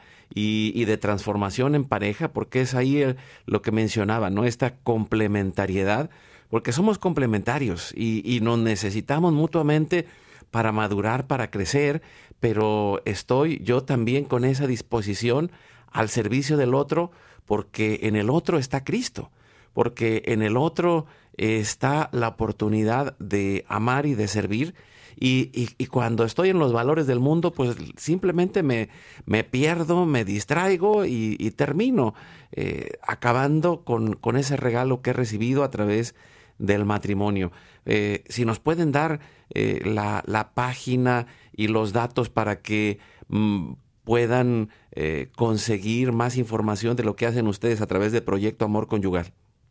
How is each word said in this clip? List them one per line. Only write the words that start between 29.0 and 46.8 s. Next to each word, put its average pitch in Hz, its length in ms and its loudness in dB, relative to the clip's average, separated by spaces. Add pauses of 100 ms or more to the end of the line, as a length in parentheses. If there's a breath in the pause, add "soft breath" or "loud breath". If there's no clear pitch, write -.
me 110 180 2
pierdo, 165 640 2
me 131 200 2
distraigo 180 800 2
y, 113 340 -2
y 107 120 -2
termino, 160 600 0 (380 loud breath)
eh, - 500 -6
acabando 143 800 0
con, 113 320 0
con 117 200 -2
ese 139 220 0
regalo 127 440 0
que 127 100 0
he - 20 -2
recibido 123 500 0
a 135 60 0
través 107 460 0 (420 loud breath)
del 104 280 0
matrimonio. 101 680 -2 (340 loud breath)
Eh, 104 420 0
si 120 180 -4
nos 113 140 -2
pueden 160 320 0
dar, 147 280 0 (340 loud breath)
eh, 107 320 -2
la, 104 400 -2
la 107 280 -4
página 127 760 0 (260 loud breath)
y 107 140 0
los 110 260 0
datos 117 360 0
para 104 320 -2
que, 107 380 -2 (300 loud breath)
mm, 101 440 0 (300)
puedan, 120 640 2 (220 soft breath)
eh, 76 440 -4
conseguir 113 760 0
más 120 260 -2
información 110 580 -2